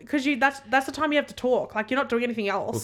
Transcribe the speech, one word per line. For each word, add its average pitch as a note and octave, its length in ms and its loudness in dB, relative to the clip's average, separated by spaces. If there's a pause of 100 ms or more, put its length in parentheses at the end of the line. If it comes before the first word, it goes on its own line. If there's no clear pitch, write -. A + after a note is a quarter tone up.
'cause C#4 200 0
you, C#4+ 120 2
that's, C#4 320 0
that's C4+ 160 2
the D4+ 80 -6
time D4+ 180 0
you D4 60 4
have C#4+ 100 2
to D4 80 -16
talk. B3 400 0
Like, G#3+ 160 -2
you're C4 80 2
not C#4 80 0
doing A#3+ 160 0
anything A#3 240 -2
else. F#3+ 260 -2 (100)